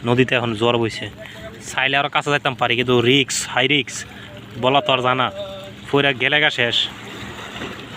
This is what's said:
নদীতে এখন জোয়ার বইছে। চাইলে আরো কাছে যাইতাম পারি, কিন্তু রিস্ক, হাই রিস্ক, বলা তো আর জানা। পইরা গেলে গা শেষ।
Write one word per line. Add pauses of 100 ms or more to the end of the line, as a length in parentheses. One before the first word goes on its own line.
নদীতে
এখন
জোয়ার
বইছে। (600)
চাইলে
আরো
কাছে
যাইতাম
পারি,
কিন্তু
রিস্ক,
হাই
রিস্ক, (540)
বলা
তো
আর
জানা। (600)
পইরা
গেলে
গা
শেষ। (1200)